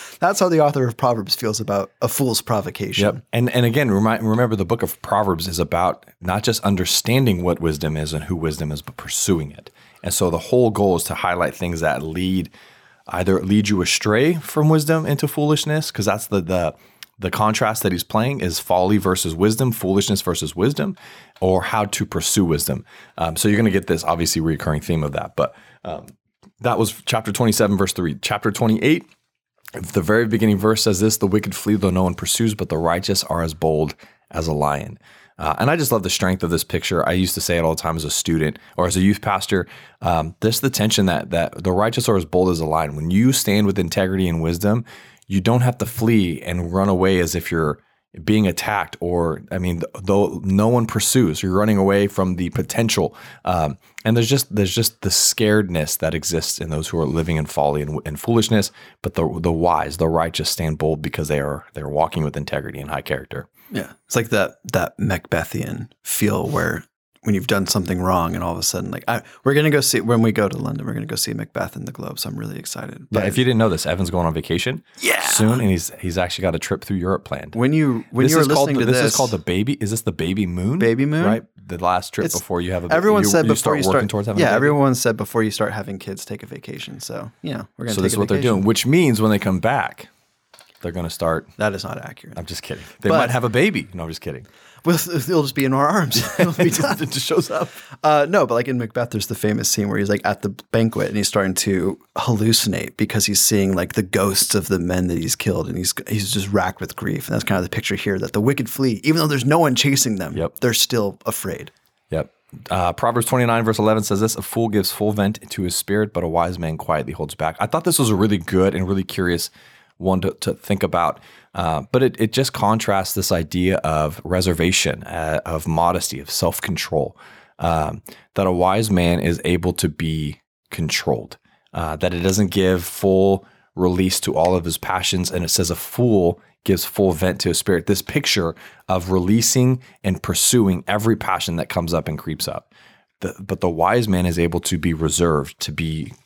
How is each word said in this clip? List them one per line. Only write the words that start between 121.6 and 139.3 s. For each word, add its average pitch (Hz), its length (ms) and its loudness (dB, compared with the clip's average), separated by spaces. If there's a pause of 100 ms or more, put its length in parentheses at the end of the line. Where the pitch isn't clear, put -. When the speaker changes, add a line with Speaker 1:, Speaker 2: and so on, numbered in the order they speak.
Speaker 2:
but 127 120 4
it, 127 180 2
it 110 100 0
just 131 220 0
contrasts 104 640 0
this - 160 -2
idea 90 460 0
of 78 460 -2
reservation, 90 840 0
uh, 78 380 -4
of 80 240 -6
modesty, 82 520 0
of - 100 -16
self-control, - 880 -2 (400)
um, 80 460 -2 (320)
that 98 100 0
a 92 60 2
wise 95 400 2
man 87 280 4
is 82 240 0
able 87 300 0
to 87 160 0
be 78 500 -6 (300)
controlled, - 680 -4 (360)
uh, 80 220 -4
that 90 180 -2
it 87 60 -2
doesn't 95 320 2
give 92 320 2
full 95 600 2 (320)
release 90 440 2
to - 160 -2
all 87 200 4
of 85 100 0
his 82 120 -4
passions. 92 540 -2
And 87 120 -4
it 82 60 -4
says 87 220 0
a 85 40 -2
fool 98 640 2 (240)
gives 95 220 2
full 95 280 2
vent 82 280 0
to - 80 0
his 82 80 0
spirit. 87 300 0
This 98 160 0
picture - 500 -2 (340)
of 92 220 -2
releasing 117 720 2 (220)